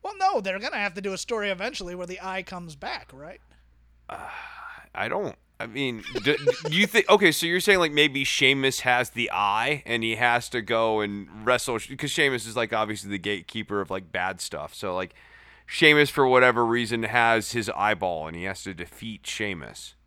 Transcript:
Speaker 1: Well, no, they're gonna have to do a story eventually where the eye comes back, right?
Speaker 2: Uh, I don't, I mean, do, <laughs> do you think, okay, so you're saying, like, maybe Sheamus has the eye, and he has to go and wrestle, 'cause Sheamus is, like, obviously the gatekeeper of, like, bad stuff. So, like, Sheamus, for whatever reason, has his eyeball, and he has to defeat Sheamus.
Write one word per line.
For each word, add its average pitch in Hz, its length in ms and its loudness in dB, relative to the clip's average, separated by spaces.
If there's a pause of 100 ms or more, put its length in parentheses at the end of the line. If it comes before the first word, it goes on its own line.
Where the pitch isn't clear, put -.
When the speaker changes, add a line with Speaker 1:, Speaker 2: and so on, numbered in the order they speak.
Speaker 1:
Well, 415 140 -8
no, 381 220 2
they're 190 200 -4
gonna 262 180 -6
have 202 160 -2
to 196 80 -10
do 196 120 -4
a 180 40 -6
story 214 320 -4
eventually 190 460 -6
where 180 120 -8
the 185 140 -12
eye 190 220 -6
comes 175 340 -12
back, - 340 -10
right? 143 300 -18 (640)
Speaker 2:
Uh, - 220 -12 (640)
I 104 140 -4
don't, 175 280 -6 (240)
I - 60 -8
mean, 117 380 -6 (200)
do, 139 120 4 (160)
<laughs> 156 180 -4
do 160 80 0
you 202 80 6
think, 208 240 4
okay, 196 220 6
so 170 160 -2
you're 175 120 0
saying, 190 200 6
like, 160 120 2
maybe 147 320 4
Sheamus 135 580 2
has 123 280 2
the 120 220 -4
eye, 110 560 0
and 117 160 0
he 113 120 0
has 120 340 2
to 120 120 -2
go 113 400 2
and 101 260 -6 (160)
wrestle, 120 360 2 (180)
'cause 147 140 -6
Sheamus 131 340 0
is, 113 100 -10
like, 117 160 -2
obviously 107 380 -2
the 101 80 -4
gatekeeper 101 640 -4
of, 90 80 -6
like, 95 220 -8
bad 92 300 -4
stuff. 76 340 -10
So, 95 200 -6
like, 92 200 -6 (500)
Sheamus, 147 460 6
for 135 160 4
whatever 127 360 6
reason, 117 380 0
has 113 520 2
his 113 180 -2
eyeball, 90 560 0
and 82 100 -10
he 87 60 -8
has 95 200 -8
to 95 120 -10
defeat 104 500 -14
Sheamus. 87 680 -8 (120)